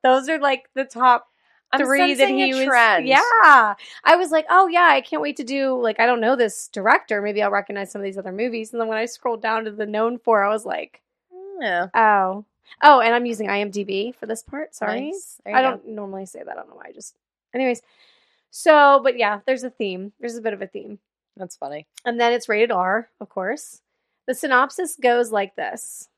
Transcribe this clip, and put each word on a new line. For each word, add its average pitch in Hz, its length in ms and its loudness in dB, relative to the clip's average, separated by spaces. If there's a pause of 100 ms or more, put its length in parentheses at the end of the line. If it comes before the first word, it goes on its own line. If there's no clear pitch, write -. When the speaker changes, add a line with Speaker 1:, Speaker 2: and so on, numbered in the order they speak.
Speaker 1:
Those 262 260 2
are, 320 100 -2
like, 269 360 -2
the 269 100 -4
top 247 440 0 (440)
Speaker 2:
I'm 269 120 0
Speaker 1:
three 277 300 2
that 247 40 -6
Speaker 2:
sensing 269 200 2
Speaker 1:
he 269 140 2
Speaker 2:
a 262 40 -2
Speaker 1:
was. 262 80 0
Speaker 2:
trend. 233 420 4
Speaker 1:
Yeah. 262 140 4 (840)
I 330 120 6
was 349 140 -2
like, 311 180 0
"Oh, 370 200 4
yeah, 349 200 2
I 277 140 4
can't - 180 -6
wait 294 160 -6
to 277 80 -10
do, 262 360 -4
like, 220 200 -2
I 233 60 4
don't 240 140 0
know 233 140 2
this 226 340 -4
director. 214 520 0
Maybe 208 220 -4
I'll 202 80 0
recognize 202 420 -6
some 202 80 -10
of 196 40 -8
these 190 140 -10
other 185 140 -10
movies." 220 400 -6
And 233 80 -8
then 220 80 -4
when 220 100 -4
I 226 80 -4
scrolled 233 360 -8
down 226 240 -4
to 214 40 -8
the 208 160 -8
known 226 320 -4
for, 214 240 2
I 202 60 0
was 214 160 -4
like, - 380 -10 (580)
Speaker 2:
Yeah. 185 340 -4
Speaker 1:
"Oh." 208 500 2 (380)
Oh, 285 180 8
and 233 140 2
I'm 247 120 0
using 214 220 -6
I 202 120 -2
M 208 100 -4
D 202 140 -6
B 202 280 -6
for - 140 -16
this 220 160 -8
part. - 320 -14
Sorry. 233 360 -6
Speaker 2:
Nice. - 340 -16
There 208 100 -10
you 247 40 4
Speaker 1:
I 262 40 4
Speaker 2:
go. 262 80 2
Speaker 1:
don't - 180 -14
normally 196 380 -12
say - 160 -20
that. - 100 -18
I - 20 -12
don't - 140 -14
know - 80 -20
why. - 120 -20
I - 40 -20
just, - 240 -20 (380)
anyways. 247 260 -4 (680)
So, 285 520 6
but 247 160 0
yeah, 208 280 -2
there's 254 180 -2
a 247 60 -8
theme. 196 500 -8
There's 233 160 -10
a 226 60 -14
bit 220 100 -4
of 196 100 -10
a 190 40 -10
theme. 208 320 -16 (380)
Speaker 2:
That's 185 200 -16
funny. 147 300 -12 (180)
Speaker 1:
And 240 160 -4
then 233 140 2
it's 233 140 -6
rated 220 220 0
R, 196 380 -2 (120)
of 208 100 -16
course. 202 500 -8 (460)
The 254 80 -4
synopsis 269 680 -2
goes 240 320 2
like 202 240 -4
this. - 600 -12